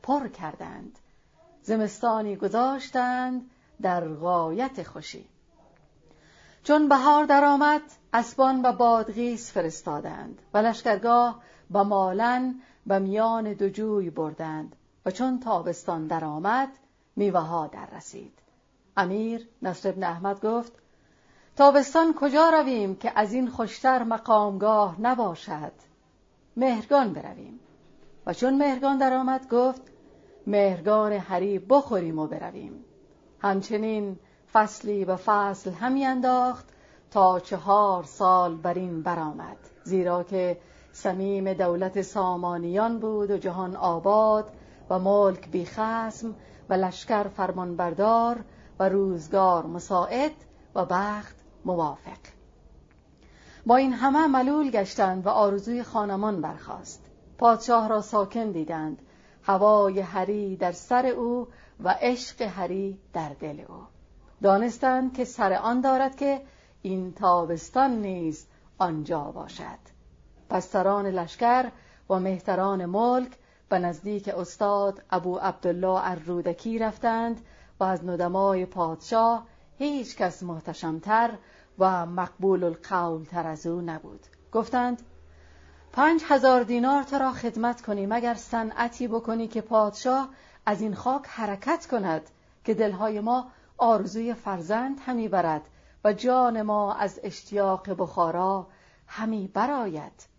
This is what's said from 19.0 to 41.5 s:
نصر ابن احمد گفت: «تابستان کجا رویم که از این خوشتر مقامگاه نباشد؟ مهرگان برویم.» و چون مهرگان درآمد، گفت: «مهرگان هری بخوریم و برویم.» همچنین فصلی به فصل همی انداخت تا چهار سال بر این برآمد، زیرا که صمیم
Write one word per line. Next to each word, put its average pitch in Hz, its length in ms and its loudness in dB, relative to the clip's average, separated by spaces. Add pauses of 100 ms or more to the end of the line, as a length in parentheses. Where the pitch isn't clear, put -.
نصر 185 280 -4
ابن 185 140 -6
احمد 185 420 -4
گفت: 233 260 -2 (840)
«تابستان 285 680 8
کجا 294 280 6
رویم 254 460 2
که 226 200 -4
از 208 180 2
این 254 160 0
خوشتر 247 540 0
مقامگاه 208 960 2
نباشد؟ 190 720 -2 (840)
مهرگان 247 560 2
برویم.» - 460 -14 (680)
و 180 80 -4
چون 262 240 0
مهرگان 269 400 2
درآمد، 262 520 0
گفت: 254 320 2 (680)
«مهرگان 202 640 2
هری 190 480 -2
بخوریم 190 600 2
و 156 80 -2
برویم.» - 580 -12 (540)
همچنین 202 800 -2 (340)
فصلی 208 520 2
به 185 100 0
فصل 202 560 0
همی 262 340 -2
انداخت 254 600 0 (460)
تا 185 280 6
چهار 190 640 2
سال 180 520 4
بر 175 180 -4
این 175 280 -6
برآمد، 160 560 -6 (260)
زیرا 180 400 0
که 180 340 -2 (340)
صمیم 190 640 -2